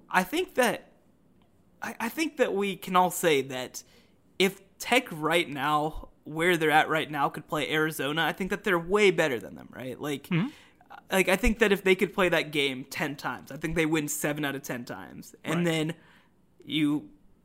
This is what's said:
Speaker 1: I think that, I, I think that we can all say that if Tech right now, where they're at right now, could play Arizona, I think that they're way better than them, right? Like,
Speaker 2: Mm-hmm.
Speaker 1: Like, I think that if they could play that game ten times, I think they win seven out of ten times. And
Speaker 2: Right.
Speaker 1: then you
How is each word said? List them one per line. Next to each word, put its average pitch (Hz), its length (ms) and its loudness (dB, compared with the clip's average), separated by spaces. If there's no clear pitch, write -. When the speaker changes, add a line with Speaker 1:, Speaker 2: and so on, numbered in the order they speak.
Speaker 1:
I 185 140 2
think 339 320 -4
that, 233 360 0
I, 220 200 -10
I 226 80 -4
think 311 280 -4
that 202 160 2
we 196 220 -2
can 185 220 -8
all 180 140 6
say 156 320 2
that 131 400 -10
if 190 220 0
Tech 254 340 0
right 160 380 0
now, 151 600 -2
where 165 320 2
they're 160 140 2
at 147 180 6
right 156 220 0
now, 151 200 0
could - 180 -10
play 151 240 -2
Arizona, 156 520 0
I 156 80 2
think 185 200 -6
that 196 120 -6
they're 190 140 2
way 190 320 4
better 160 300 2
than 78 160 -12
them, 64 160 -18
right? 123 280 -10
Like, 139 280 -6
Speaker 2:
Mm-hmm. 185 200 2
Speaker 1:
Like, 190 180 2
I 185 60 4
think 220 240 0
that 214 120 4
if 196 120 2
they 190 120 6
could 190 180 -2
play 185 160 2
that 156 220 0
game 139 380 -2
ten 147 260 -4
times, 120 360 -8
I 135 60 -10
think 160 180 -4
they 170 100 2
win 156 220 0
seven 151 380 -4
out 139 100 -4
of 139 80 -10
ten 123 220 -8
times. 95 580 -14
And 165 140 -2
Speaker 2:
Right. 175 80 0
Speaker 1:
then 160 280 0
you 147 440 0